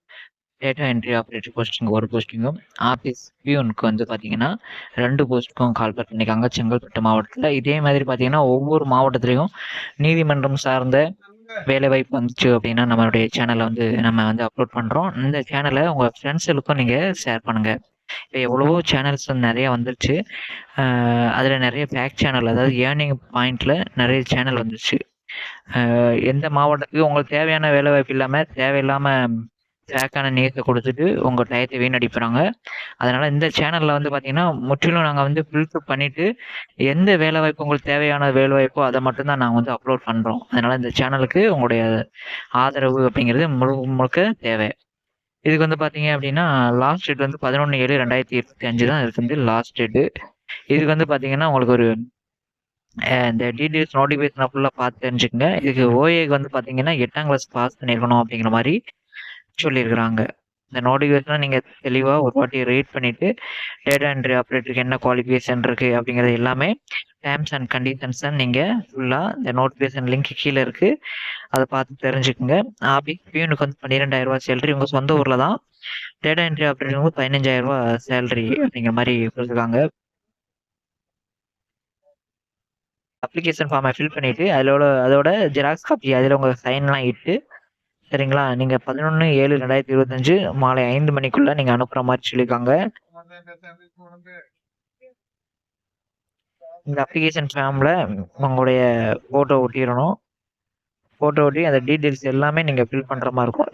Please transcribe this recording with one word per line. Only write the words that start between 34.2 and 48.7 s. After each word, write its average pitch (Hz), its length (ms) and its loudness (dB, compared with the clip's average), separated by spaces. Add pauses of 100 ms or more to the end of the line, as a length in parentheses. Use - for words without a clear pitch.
முற்றிலும் 160 440 0
நாங்க 143 160 0
வந்து 143 220 0
ஃபில்டர் 156 400 -4
பண்ணிட்டு, 139 420 -2 (600)
எந்த 170 320 4
வேலை 156 220 2
வாய்ப்பு 156 240 0
உங்களுக்கு 147 240 -2
தேவையான 143 440 2
வேலை 135 220 4
வாய்ப்போ 135 280 2
அதை 131 200 2
மட்டும்தான் 135 400 -2
நாங்க 120 140 2
வந்து 120 180 0
அப்லோட் 127 300 -2
பண்றோம். 113 420 -2
அதனால 123 300 0
இந்த 120 160 -4
சேனலுக்கு 131 580 0
உங்களுடைய 120 320 2 (760)
ஆதரவு 135 480 2
அப்படிங்கிறது 127 480 2
முழு-, 131 380 0
முழுக்க 131 380 0 (120)
தேவை. 110 300 -2 (760)
இதுக்கு 156 200 4
வந்து 156 140 0
பாத்தீங்க 151 320 -2
அப்படின்னா, 139 340 0 (320)
லாஸ்ட் 143 300 0
டேட் 139 180 -2
வந்து 143 160 -6
பதினொன்னு 139 380 0
ஏழு 131 180 2
ரெண்டாயிரத்தி 127 400 0
இருபத்தி - 300 -6
அஞ்சு 117 200 2